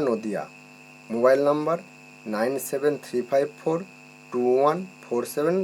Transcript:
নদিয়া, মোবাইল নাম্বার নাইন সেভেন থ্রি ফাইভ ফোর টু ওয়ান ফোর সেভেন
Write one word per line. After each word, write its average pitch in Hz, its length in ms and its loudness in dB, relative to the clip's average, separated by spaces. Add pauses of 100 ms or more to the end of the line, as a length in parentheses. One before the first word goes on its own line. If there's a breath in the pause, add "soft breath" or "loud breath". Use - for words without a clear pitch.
নদিয়া, 107 360 -4 (640)
মোবাইল 123 400 4
নাম্বার 151 280 0 (560)
নাইন 117 200 -2 (160)
সেভেন 143 240 0 (100)
থ্রি 123 160 -4 (100)
ফাইভ 139 180 2 (120)
ফোর 165 180 -2 (540)
টু 123 100 -2 (140)
ওয়ান 147 220 4 (260)
ফোর 120 180 -2 (120)
সেভেন 160 300 0